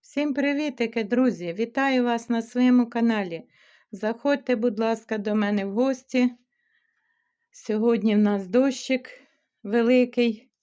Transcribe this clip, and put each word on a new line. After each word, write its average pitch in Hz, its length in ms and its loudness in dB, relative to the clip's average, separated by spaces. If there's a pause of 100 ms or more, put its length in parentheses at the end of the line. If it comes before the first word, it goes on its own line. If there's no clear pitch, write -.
(180)
Всім 294 160 -2
привітики, 277 680 -2
друзі! 190 500 0
Вітаю 247 500 0
вас 233 260 -2
на 233 120 -2
своєму 247 480 2
каналі. 214 600 -2 (420)
Заходьте, 247 640 -2
будь 220 240 -2
ласка, 220 380 -2
до 208 180 -4
мене 208 300 0
в 196 60 -8
гості. 254 600 0 (1200)
Сьогодні 214 640 0
в - 20 4
нас 202 300 2
дощик 262 640 0 (540)
великий. 240 880 0 (120)